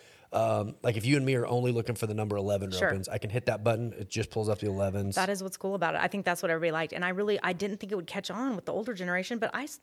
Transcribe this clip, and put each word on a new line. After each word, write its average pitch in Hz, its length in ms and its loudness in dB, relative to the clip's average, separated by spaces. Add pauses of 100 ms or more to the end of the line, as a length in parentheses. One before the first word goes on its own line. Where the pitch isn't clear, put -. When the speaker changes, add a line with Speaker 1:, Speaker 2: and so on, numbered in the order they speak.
(300)
Speaker 1:
um, 107 520 2
like, 113 160 2
if 107 80 -2
you 143 100 6
and 131 80 2
me 131 120 4
are 120 100 2
only 123 260 2
looking 117 220 0
for 107 120 -2
the 107 60 -2
number 107 240 0
eleven 98 340 0
Speaker 2:
Sure. 95 200 2
Speaker 1:
Ropins, 95 180 -2
I 104 80 -2
can 104 140 -4
hit 98 160 -2
that 107 180 0
button. 117 340 2
It 101 120 -8
just 113 200 -2
pulls 107 200 0
up 104 80 0
the 107 80 -2
elevens. 98 480 0
Speaker 2:
That 190 160 2
is 190 120 -4
what's 190 140 -8
cool 196 180 -4
about 165 200 0
it. - 80 0
I 180 60 2
think 196 180 -4
that's 175 160 2
what 175 80 2
everybody 165 220 2
liked. 160 200 -2
And 180 100 -4
I 180 80 0
really, 202 320 2
I 180 120 2
didn't 196 240 -4
think 202 140 -8
it - 20 0
would 175 120 -4
catch - 240 -6
on 240 240 -2
with 180 120 -6
the 151 80 -2
older 226 180 -2
generation, 185 460 -2
but 214 160 0
I 247 100 -4
s-, - 180 -12